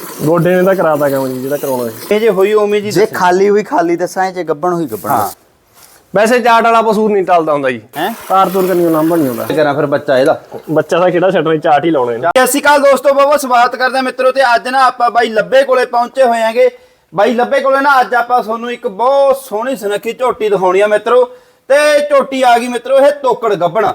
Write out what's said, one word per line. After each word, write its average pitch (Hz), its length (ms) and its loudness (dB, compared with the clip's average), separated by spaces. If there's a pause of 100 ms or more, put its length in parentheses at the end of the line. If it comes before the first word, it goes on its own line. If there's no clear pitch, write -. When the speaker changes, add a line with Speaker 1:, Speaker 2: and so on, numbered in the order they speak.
(240)
Speaker 1:
ਗੋਡੇ 170 300 2
ਨੇ 185 80 2
ਤਾਂ 190 120 2
ਕਰਾਤਾ 156 340 0
ਕੰਮ 135 200 -2
ਜੀ, 127 140 -8
ਜਿਹੜਾ 139 140 -4
ਕਰਾਉਣਾ 127 320 -4
ਸੀ। 110 260 -6
Speaker 2:
ਇਹ 214 60 0
ਜੇ 226 80 2
ਹੋਈ 190 240 2
ਉਵੇਂ 208 300 0
ਜੀ 208 80 -8
Speaker 3:
ਜੇ 196 100 0
Speaker 2:
ਦੱਸੀ। 214 140 0
Speaker 3:
ਖਾਲੀ 185 340 2
ਹੋਈ, 202 140 2
ਖਾਲੀ 175 340 -2
ਤਾਂ 175 100 -4
ਸਾਂ, 190 260 -4
ਜੇ 180 120 -8
ਗੱਭਣ 160 280 -4
ਹੋਈ, 170 140 -4
ਗੱਭਣ 107 240 -8
Speaker 2:
ਹਾਂ। 107 200 -2 (880)
Speaker 1:
ਵੈਸੇ 240 240 2
ਚਾਟ 226 240 4
ਵਾਲਾ 226 180 4
ਪਸ਼ੂ 214 260 0
ਨਹੀਂ 196 160 0
ਟਲਦਾ 165 280 2
ਹੁੰਦਾ 139 180 0
ਜੀ। 117 120 -6 (140)
Speaker 2:
ਹੈਂ? 190 180 -4 (140)
Speaker 1:
ਤਾਰ 190 200 2
ਤੂਰ 185 180 0
ਕਰਨੀ 175 220 2
ਲਾਂਭਾ 160 280 0
ਨਹੀਂ 147 120 0
ਆਉਂਦਾ। 113 160 -6
Speaker 2:
ਕਰਾਂ 143 300 0
ਫਿਰ 143 120 -2
ਬੱਚਾ 139 320 0
ਇਹਦਾ। 143 240 0 (280)
Speaker 1:
ਬੱਚਾ 156 280 0
ਤਾਂ 180 120 2
ਕਿਹੜਾ 180 200 2
ਛੱਡਣਾ, 160 260 0
ਚਾਟ 151 280 0
ਹੀ 170 60 0
ਲਾਉਣੇ 123 260 0
ਨੇ। 135 100 -6
Speaker 2:
ਸਤਿ 254 200 2
ਸ਼੍ਰੀ 277 140 -2
ਅਕਾਲ 294 220 2
ਦੋਸਤੋ, 277 320 2
ਬਹੁਤ 277 120 4
ਬਹੁਤ 285 140 2
ਸਵਾਗਤ 247 360 0
ਕਰਦੇ 254 200 -2
ਹਾਂ 262 60 -2
ਮਿੱਤਰੋ। 262 300 -2
ਤੇ 269 80 0 (140)
ਅੱਜ 233 140 -2
ਨਾ 262 160 2
ਆਪਾਂ 240 260 0
ਬਾਈ 233 200 0
ਲੱਭੇ 214 320 2
ਕੋਲੇ 254 240 0
ਪਹੁੰਚੇ 240 360 -2
ਹੋਏ 233 200 2
ਆਂਗੇ। 240 280 2 (440)
ਬਾਈ 214 200 2
ਲੱਭੇ 240 260 0
ਕੋਲੇ 269 200 0
ਨਾ 269 200 2
ਅੱਜ 233 140 -2
ਆਪਾਂ 240 280 0
ਤੁਹਾਨੂੰ 233 300 -8
ਇੱਕ 240 160 -8
ਬਹੁਤ 262 480 0
ਸੋਹਣੀ 240 400 -6
ਸੁਨੱਖੀ 202 360 -6
ਝੋਟੀ 226 360 -4
ਦਿਖਾਉਣੀ 185 320 0
ਆ 208 60 4
ਮਿੱਤਰੋ। 233 380 2 (440)
ਤੇ 294 320 2 (100)
ਝੋਟੀ 269 320 0
ਆ 240 160 4
ਗਈ 247 100 -4
ਮਿੱਤਰੋ, 247 300 -2
ਇਹ 285 140 4
ਤੋਕੜ 240 420 -2
ਗੱਭਣ। 175 400 0